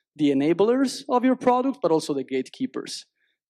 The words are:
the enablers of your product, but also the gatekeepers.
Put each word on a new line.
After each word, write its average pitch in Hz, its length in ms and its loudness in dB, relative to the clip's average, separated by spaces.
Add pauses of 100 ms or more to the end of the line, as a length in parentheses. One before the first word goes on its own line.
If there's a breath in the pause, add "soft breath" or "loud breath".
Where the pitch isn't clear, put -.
(160)
the 147 140 2
enablers 190 800 2
of 247 120 2
your 254 140 4
product, 254 460 0
but 170 80 0
also 156 240 0
the 135 100 -4
gatekeepers. - 800 -8 (460)